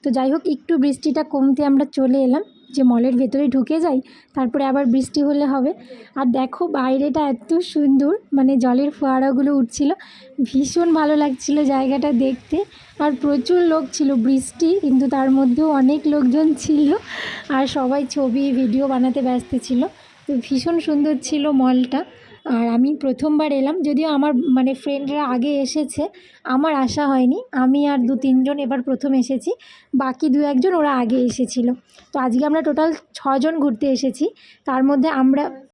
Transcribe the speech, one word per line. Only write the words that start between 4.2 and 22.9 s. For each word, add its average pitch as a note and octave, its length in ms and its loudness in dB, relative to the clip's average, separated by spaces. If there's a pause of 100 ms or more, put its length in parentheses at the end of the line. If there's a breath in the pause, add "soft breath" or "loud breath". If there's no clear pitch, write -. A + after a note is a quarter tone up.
তারপরে C4+ 320 -2
আবার C4+ 200 0
বৃষ্টি B3+ 360 0
হলে C#4+ 240 0
হবে। C4+ 260 0 (440 loud breath)
আর C4+ 100 -2 (140)
দেখো C4 280 -4
বাইরেটা C4+ 640 -2
এত A#3+ 300 -6
সুন্দর, C#4+ 540 2 (200)
মানে, C4+ 240 2
জলের B3+ 340 0
ফোয়ারাগুলো C4+ 680 0
উঠছিল, C4+ 300 0 (540 loud breath)
ভীষণ C#4+ 500 0
ভালো D4+ 220 2
লাগছিল D4 480 0
জায়গাটা C4+ 480 0
দেখতে। C4 460 -2 (420 loud breath)
আর D4 120 2 (100)
প্রচুর D4 380 0 (120)
লোক D#4 200 0
ছিল, C#4 240 0
বৃষ্টি C4 540 0 (140)
কিন্তু C4 240 2
তার C4+ 240 0
মধ্যেও C4+ 360 2 (140)
অনেক C#4+ 200 2 (120)
লোকজন D4 400 2
ছিল, D4 360 0 (600 loud breath)
আর C4+ 180 0
সবাই C4+ 380 -2
ছবি C4+ 460 -2
ভিডিও B3+ 360 0
বানাতে C4 340 0
ব্যস্ত B3 300 -2 (120)
ছিল। B3 180 -2 (440 soft breath)
তো D4 60 -6 (140)
ভীষণ C#4 340 -2
সুন্দর D4+ 340 0 (140)
ছিল D4+ 240 -2
মলটা। B3+ 500 2 (560 loud breath)
আর A#3 100 0
আমি A#3+ 280 2